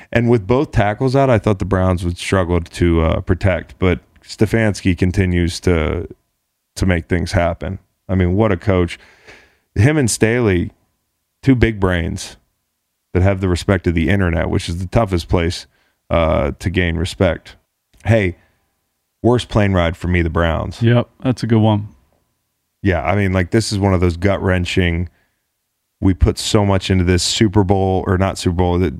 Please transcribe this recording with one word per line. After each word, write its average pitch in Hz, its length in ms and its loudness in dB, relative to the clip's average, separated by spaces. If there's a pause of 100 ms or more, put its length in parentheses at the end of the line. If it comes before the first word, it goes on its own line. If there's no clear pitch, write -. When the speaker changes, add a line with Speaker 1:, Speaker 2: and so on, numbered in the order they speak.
(120)
Speaker 1:
And 117 180 0
with 117 180 2
both 131 240 0
tackles 113 440 0
out, 139 140 2
I 117 100 4
thought 104 200 0
the 95 60 -4
Browns 92 380 0
would 87 140 -4
struggle 87 420 0
to, 82 420 0
uh, 80 200 0
protect. 90 580 -2
But - 200 0 (240)
Stefanski 104 720 0
continues 87 640 0
to, 78 460 -2 (680)
to 95 100 -2
make 87 220 -2
things 87 260 -2
happen. 85 460 -2 (280)
I 92 80 -4
mean, 92 200 2
what 107 160 2
a 90 60 -2
coach. 90 400 0 (800)
Him 143 220 2
and 131 120 2
Staley, 107 640 0 (680)
two 135 140 4
big 113 240 0
brains 90 580 -4 (760)
that 90 100 2
have 95 180 0
the 95 80 0
respect 90 380 0
of 85 80 0
the 82 140 0
internet, 87 400 0
which 87 200 -4
is 87 100 -4
the 92 80 -8
toughest 95 420 -2
place, 90 360 -2 (440)
uh, 80 500 0
to - 100 -4
gain 87 260 -2
respect. 82 600 -4 (500)
Hey, 101 320 0 (840)
worst 117 280 2
plane 101 240 0
ride 90 240 0
for 85 100 -8
me, 87 140 2
the 85 80 0
Browns. 82 520 -2
Speaker 2:
Yep, 117 280 2 (120)
that's 127 220 -4
a 120 40 -4
good 110 140 2
one. 107 280 0 (920)
Speaker 1:
Yeah, 85 220 0
I 95 120 0
mean, 98 180 0
like, 92 180 -2
this 113 200 0
is 101 80 -2
one 98 140 2
of 90 80 2
those 87 160 0
gut-wrenching, 90 920 -2 (920)
we 95 120 2
put 95 240 0
so 104 280 0
much 98 240 0
into 92 140 2
this 87 200 2
Super 104 400 2
Bowl, 95 440 0
or 98 100 0
not 95 200 -2
Super 90 180 -2
Bowl, 87 240 2
th-, 82 200 0